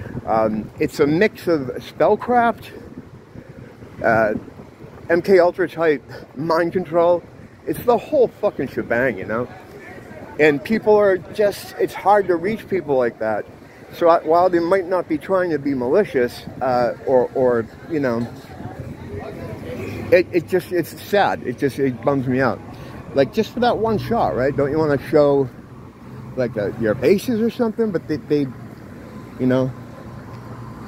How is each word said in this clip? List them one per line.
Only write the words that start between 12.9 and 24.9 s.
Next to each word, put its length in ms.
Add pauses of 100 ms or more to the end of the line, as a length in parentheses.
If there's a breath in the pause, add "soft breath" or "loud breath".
like 220
that. 260 (480 loud breath)
So 160
I, 140
while 260
they 100
might 260
not 220
be 100
trying 340
to 80
be 140
malicious, 680 (180)
uh, 440
or, 280
or, 320 (240)
you 100
know, 280 (1800)
it, 200
it 160
just, 240
it's 300
sad. 420
It 140
just, 220
it 240
bums 240
me 140
out. 180 (540 loud breath)
Like, 200
just 180
for 100
that 160
one 200
shot, 380
right? 200
Don't 140
you 80
wanna 320